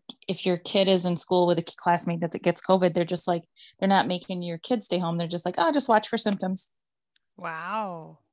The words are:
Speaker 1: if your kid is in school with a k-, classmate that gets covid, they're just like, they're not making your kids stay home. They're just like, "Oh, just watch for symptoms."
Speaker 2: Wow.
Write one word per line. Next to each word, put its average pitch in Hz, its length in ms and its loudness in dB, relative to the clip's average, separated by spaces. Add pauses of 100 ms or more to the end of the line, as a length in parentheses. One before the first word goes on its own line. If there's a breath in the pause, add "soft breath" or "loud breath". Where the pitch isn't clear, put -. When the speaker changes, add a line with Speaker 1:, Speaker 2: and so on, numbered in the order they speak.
(280)
Speaker 1:
if - 180 -4
your 180 120 2
kid 196 300 2
is 185 160 4
in 175 120 0
school 180 300 2
with 175 120 4
a 170 40 0
k-, - 140 -8
classmate 170 440 0
that 165 220 -4
gets 175 220 0
covid, 185 300 4
they're 175 100 2
just 175 240 -2
like, 170 160 0 (340 loud breath)
they're 190 100 0
not 196 180 4
making 180 360 -6
your 170 160 -8
kids 226 280 -2
stay 175 120 0
home. 170 200 -2
They're 170 100 -2
just 175 180 -6
like, 180 120 -4
"Oh, 330 140 4
just 285 160 2
watch 220 200 4
for 233 100 -2
symptoms." 190 540 -2 (680)
Speaker 2:
Wow. 170 800 -8 (140)